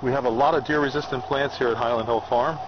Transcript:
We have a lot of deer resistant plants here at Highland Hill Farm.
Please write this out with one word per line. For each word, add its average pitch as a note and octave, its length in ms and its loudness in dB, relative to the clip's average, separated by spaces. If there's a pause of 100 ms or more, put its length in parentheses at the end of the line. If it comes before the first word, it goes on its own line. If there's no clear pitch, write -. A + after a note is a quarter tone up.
We B2+ 80 0
have C3 140 0
a B2 40 4
lot C3+ 240 4
of D3+ 120 0
deer D3+ 160 2
resistant C#3 420 -2
plants C#3 340 -2
here B2+ 120 2
at A2+ 80 0
Highland A#2 280 0
Hill A2+ 160 0
Farm. C3 360 0 (100)